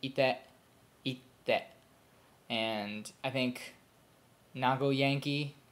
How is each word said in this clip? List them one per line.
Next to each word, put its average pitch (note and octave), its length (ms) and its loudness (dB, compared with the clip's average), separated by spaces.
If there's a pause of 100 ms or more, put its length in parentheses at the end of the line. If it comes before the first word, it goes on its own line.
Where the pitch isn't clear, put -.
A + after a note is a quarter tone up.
ite, C3 340 2 (680)
ite. - 580 -2 (880)
And G#2+ 600 -4 (140)
I C3+ 60 -2
think B2+ 440 -2 (800)
Nago C3 420 2
Yankee C#3+ 580 0 (180)